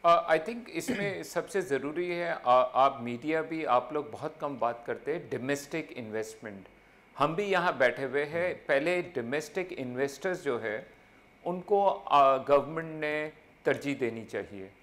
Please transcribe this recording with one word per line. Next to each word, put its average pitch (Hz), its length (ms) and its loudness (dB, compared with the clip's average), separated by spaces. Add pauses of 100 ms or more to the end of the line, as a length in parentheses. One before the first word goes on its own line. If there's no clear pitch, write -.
Uh, 170 240 8
I 160 160 4
think 233 240 -8
इसमें 175 540 -4
<clears throat> - 120 -12
सबसे 180 260 -2
ज़रूरी 147 480 -2
है, 170 220 -2
आ, 127 300 6
आप 127 400 4
media 135 400 -2
भी, 160 220 -6
आप 123 300 2
लोग 147 180 -4
बहुत 156 300 -8
कम 143 160 -4
बात 117 300 -2
करते 127 260 -4
हैं 165 160 -8
domestic 143 600 -4
investment। 107 760 -8 (520)
हम 147 180 2
भी 208 80 -2
यहाँ 180 340 2
बैठे 127 260 4
हुए 135 200 0
हैं, 170 320 -2
पहले 160 460 2
domestic 156 720 -4
investors 139 680 -4
जो 123 160 0
है 110 280 -4 (580)
उनको, 190 440 2
आ, 139 480 6
government 156 640 2
ने 151 300 -4 (340)
तरजीह 143 300 2
देनी 113 300 -4
चाहिए। 98 460 -8 (100)